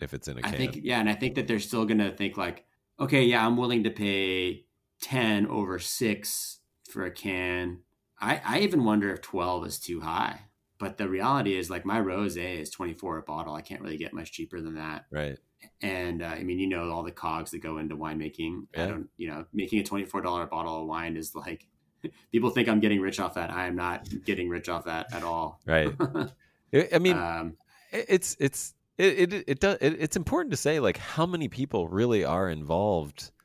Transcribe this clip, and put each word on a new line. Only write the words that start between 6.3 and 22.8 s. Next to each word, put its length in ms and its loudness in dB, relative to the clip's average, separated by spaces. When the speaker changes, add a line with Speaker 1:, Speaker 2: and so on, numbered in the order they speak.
Speaker 2:
for 140 -6
a 60 -4
can." 720 -4
I, 240 0
I 160 2
even 240 4
wonder 280 4
if 100 -6
twelve 440 -2
is 140 -8
too 200 -6
high. 460 -4
But 200 -8
the 100 -2
reality 480 2
is, 140 -2
like, 160 -6
my 140 2
rosé 600 -2
is 100 -8
twenty-four 480 -6
a 40 -8
bottle. 320 -8
I 80 -8
can't 200 -12
really 140 -6
get 160 -8
much 200 -10
cheaper 280 -8
than 140 -8
that. 360 -8
Speaker 1:
Right. 280 -4
Speaker 2:
And, 400 -2
uh, 60 -4
I 160 -6
mean, 160 -2
you 80 2
know, 220 -2
all 140 -4
the 80 -8
cogs 400 -4
that 80 -8
go 180 -6
into 180 -6
winemaking. 800 -6
I 40 -2
Speaker 1:
Yeah. 60 0
Speaker 2:
don't, 320 -6
you 100 -6
know, 240 -8
making 280 0
a 40 -2
twenty-four 380 -4
dollar 240 -2
bottle 360 -6
of 60 -6
wine 280 -4
is, 180 -8
like, 340 -12
<laughs> 300 -12
people 180 6
think 180 4
I'm 120 6